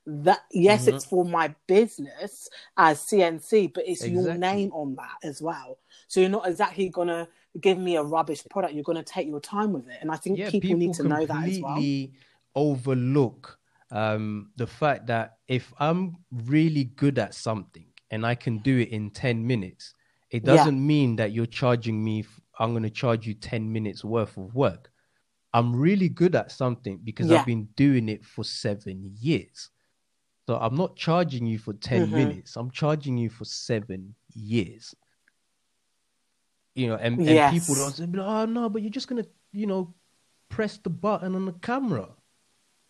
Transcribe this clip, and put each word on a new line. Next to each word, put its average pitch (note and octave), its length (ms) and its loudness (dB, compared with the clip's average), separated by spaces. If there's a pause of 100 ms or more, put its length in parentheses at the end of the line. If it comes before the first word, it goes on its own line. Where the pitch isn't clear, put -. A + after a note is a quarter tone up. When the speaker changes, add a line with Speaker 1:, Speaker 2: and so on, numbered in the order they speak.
Speaker 1:
that, D3+ 360 2 (100)
yes, F#3 360 6
Speaker 2:
Mm-hmm. - 20 6
Speaker 1:
it's C#3 160 2
for F3+ 180 2
my E3 320 0 (120)
business G3 840 0 (260)
as D#3+ 260 6
C G3+ 220 2
N E3 160 0
C, G3+ 280 2
but D#3+ 200 -6
it's F3 200 -6
your F3+ 200 0
Speaker 2:
Exactly. E3+ 120 -4
Speaker 1:
name F#3+ 340 0
on D3 220 -6
that - 280 -10
as D3+ 180 -10
well. D#3 360 -8 (320)
So - 100 0
you're F#3 100 6
not F#3+ 180 -2
exactly F#3 420 -2
gonna E3+ 400 -4 (320)
give F#3+ 160 4
me F3+ 180 0
a D3+ 80 2
rubbish D3+ 460 -2
product. F3+ 240 -4
You're D3+ 100 -6
gonna E3 200 -4
take D#3 240 -8
your D3+ 140 -6
time G#3 320 -2
with C3+ 140 -6
it. - 140 -18
And D#3 100 -6
I D#3+ 60 -6
think F#3 220 -4
Speaker 2:
Yeah, G3+ 120 -4
Speaker 1:
people F#3 240 0
need E3+ 160 2
Speaker 2:
people - 40 -4
Speaker 1:
to D#3 80 -4
know D3+ 220 2
that D#3 220 -2
as F#3+ 140 -4
well. C#3+ 160 -6
Speaker 2:
completely C#3 360 -2 (420)
overlook, C3 1040 0 (340)
um, G#2+ 640 -4
the A#2 100 -4
fact C3 400 -2
that A2+ 300 -2 (100)
if B2+ 320 -4
I'm E3+ 380 -2 (140)
really C#3+ 540 2
good C3+ 340 0
at G2+ 140 -2
something G2 520 -6 (260)
and A2 140 -4
I A#2+ 100 0
can A2+ 240 -4
do C3 200 2
it A2 100 0
in G#2+ 220 -6
ten A#2 340 -2
minutes, G#2+ 480 -4 (360)
it A#2 140 -4
Speaker 1:
Yeah. C3 120 6
Speaker 2:
doesn't D3 320 6
mean C#3 300 4
that G#2+ 160 0
you're A#2 120 0
charging A#2 560 0
me G#2+ 200 -2
f-, - 200 -12 (160)
I'm A2+ 160 0
gonna A2+ 160 -2
charge A2+ 380 0
you A#2+ 60 -4
ten A2 400 -6
minutes G#2+ 320 -6
worth A2 320 -2
of G2 180 -12
work. B2 360 0 (600)
I'm A#2+ 220 4
really F3+ 340 4
good E3+ 260 2
at A2 160 -2
something A#2 520 -4
because A#2 260 -2
Speaker 1:
Yeah. E3 100 8
Speaker 2:
I've B2+ 60 2
been A2+ 300 -4
doing C3 340 4
it G#2+ 140 -8
for - 200 -12
seven G2 760 -8
years. B2 500 -4 (760)
So A#2 120 0
I'm A2+ 180 -2
not F3 200 -2
charging D#3 520 0
you A2+ 100 -2
for A2 160 -8
ten - 300 0
Speaker 1:
Mm-hmm. G#2+ 120 -2
Speaker 2:
minutes. - 420 -2
I'm B2 120 -6
charging D3 480 0
you A#2 120 0
for G#2+ 160 -16
seven G2+ 680 -6 (200)
years. G#2+ 600 -4 (1800)
You B2+ 120 -2
know, A2+ 80 -2
and, A#2+ 300 0
and D#3 200 8
people E3+ 280 2
Speaker 1:
Yes. - 20 2
Speaker 2:
don't C#3 200 -2
say, E3+ 120 -8 (120)
"Oh, G#3+ 260 -2
no, A#3 240 -2
but G#3 140 -4
you're G#3+ 80 -6
just B3+ 160 -8
gonna, A#3 180 -4 (260)
you G#3 140 -6
know, F#3+ 300 -4 (540)
press G#3 280 -6
the F#3 140 -6
button F#3 420 -4
on F#3+ 120 -4
the F#3 80 -6
camera." G#3+ 560 -4 (800)